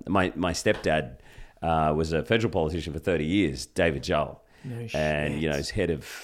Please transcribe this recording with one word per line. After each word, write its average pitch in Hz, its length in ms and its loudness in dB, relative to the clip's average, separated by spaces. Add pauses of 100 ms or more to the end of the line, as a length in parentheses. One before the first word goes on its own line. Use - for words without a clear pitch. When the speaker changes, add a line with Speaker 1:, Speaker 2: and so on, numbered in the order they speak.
Speaker 1:
my, 92 300 2
my 85 160 0
stepdad, 78 640 0 (460)
uh, 80 340 4
was 80 160 0
a 78 100 2
federal 113 300 2
politician 80 400 0
for 76 80 -6
thirty 80 260 0
years, 85 400 0
David 82 380 0
Joel. 76 360 -2 (240)
Speaker 2:
No 120 300 -10
Speaker 1:
And, 76 480 0
you 80 60 0
know, 73 80 0
Speaker 2:
shit. - 80 0
Speaker 1:
he's - 60 -6
head 92 200 0
of 71 140 -2 (200)